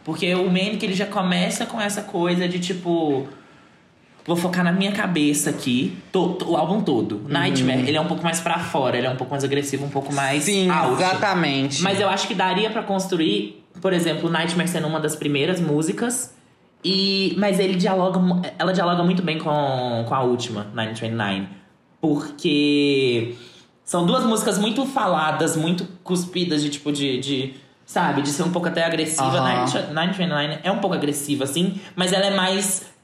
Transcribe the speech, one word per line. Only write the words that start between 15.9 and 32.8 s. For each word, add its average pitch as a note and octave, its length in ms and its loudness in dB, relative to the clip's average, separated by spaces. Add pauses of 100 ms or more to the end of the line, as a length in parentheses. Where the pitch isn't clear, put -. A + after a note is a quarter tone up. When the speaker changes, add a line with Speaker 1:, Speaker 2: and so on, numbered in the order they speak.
Speaker 1:
E, F#3+ 560 0
mas G3 220 2
ele F#3 160 2
dialoga F#3 420 2
mu-, F3+ 220 4 (180)
ela F3+ 140 0
dialoga F3 320 2
muito F3+ 180 2
bem D#3+ 160 -2
com, C3 680 0
com C3+ 60 0
a C3+ 80 2
última, A#2+ 520 -2
Nine A2 200 -4
twenty-nine. G#2 520 -2 (540)
Porque C#3+ 1300 2 (500)
são F3 220 0
duas B3 180 2
músicas G#3+ 340 2
muito A#3 280 0
faladas, D#3 680 0
muito E3+ 300 0 (160)
cuspidas F3 600 0
de, D3 80 0
tipo, D3 200 -4
de, C#3 280 0
de, C3 360 -4 (300)
sabe, C#3+ 380 0
de - 80 -2
ser - 140 -2
um - 60 2
pouco F3 180 -2
até E3 160 0
agressiva. D#3 400 0
Speaker 2:
Aham. B2+ 420 2
Speaker 1:
Nine, C3+ 280 -2
Nine F3 200 0
twenty-nine D3 480 -2
é F3+ 100 -2
um A3+ 60 0
pouco F#3 180 0
agressiva, C#3+ 480 -2
assim, E3+ 340 0 (160)
mas F3+ 180 0
ela G3 140 2
é G3 80 2
mais F#3+ 520 0 (180)